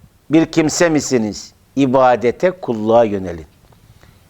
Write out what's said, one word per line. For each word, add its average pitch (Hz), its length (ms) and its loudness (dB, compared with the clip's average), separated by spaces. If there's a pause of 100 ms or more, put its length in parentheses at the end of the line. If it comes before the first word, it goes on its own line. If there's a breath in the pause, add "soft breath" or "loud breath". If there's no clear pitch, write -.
(300)
bir 160 160 4
kimse 165 420 0
misiniz? 123 640 -2 (240)
İbadete, 127 760 2
kulluğa 117 540 0
yönelin. 92 420 -6 (840 soft breath)